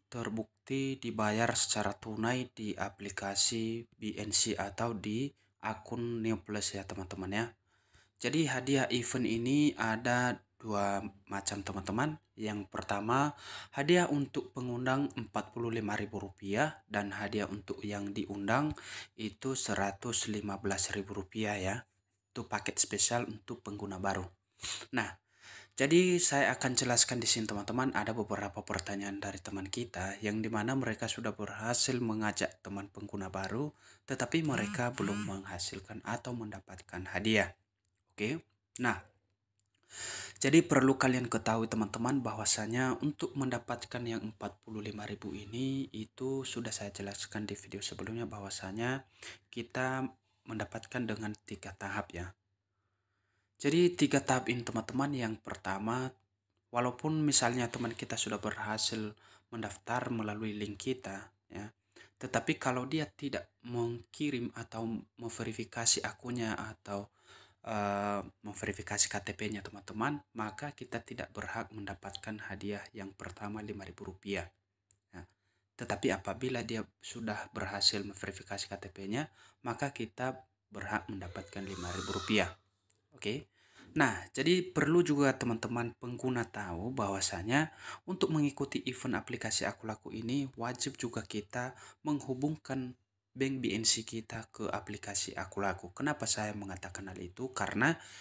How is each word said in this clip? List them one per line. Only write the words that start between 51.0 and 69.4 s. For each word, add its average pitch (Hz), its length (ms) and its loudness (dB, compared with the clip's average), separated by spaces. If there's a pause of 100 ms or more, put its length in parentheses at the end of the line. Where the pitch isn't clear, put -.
dengan 107 400 -4
tiga 98 320 -10
tahap, 101 400 -4
ya. 87 160 -8 (1300)
Jadi, 170 400 6
tiga 139 240 4
tahap 127 240 2
ini, 120 160 -2
teman-teman, 127 480 -2
yang 113 280 -2
pertama, 110 680 -2 (640)
walaupun 127 480 2
misalnya 123 480 6
teman 117 240 -4
kita 113 240 -4
sudah 107 240 -2
berhasil 107 720 0 (400)
mendaftar 113 560 -4
melalui 107 480 -2
link 104 320 -4
kita, 101 480 -6 (160)
ya, 104 160 -10 (480)
tetapi 131 400 0
kalau 127 320 0
dia 156 240 0
tidak - 480 -6
mengirim 120 960 -2
atau 113 320 -6 (320)
memverifikasi 117 840 0
akunnya 120 520 -2
atau, 101 520 -6 (580)
eh, 101 560 0 (240)
memverifikasi 104 640 0
K - 40 -2 (120)
T 104 80 -2
P-nya, 107 240 -4